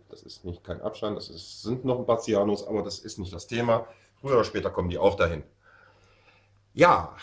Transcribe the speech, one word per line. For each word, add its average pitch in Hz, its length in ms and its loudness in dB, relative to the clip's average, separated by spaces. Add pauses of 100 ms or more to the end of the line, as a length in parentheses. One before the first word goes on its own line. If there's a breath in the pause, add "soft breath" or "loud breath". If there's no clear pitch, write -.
Das - 140 -20
ist - 220 -18
nicht 87 180 -10
kein 85 180 -10
Abstand, - 360 -4
das - 120 -12
ist, - 320 -16
sind 123 240 -4
noch 123 140 0
ein - 60 -6
paar 117 140 4
Cyanos, 104 460 2
aber 107 160 -2
das 101 180 -6
ist - 180 -12
nicht 90 160 -8
das 82 140 -12
Thema. 117 400 0 (320 loud breath)
Früher 139 160 0
oder 113 80 8
später 95 260 -2
kommen 87 200 -2
die 85 80 -2
auch 95 180 4
dahin. 82 280 0 (1300 soft breath)
Ja, 104 500 6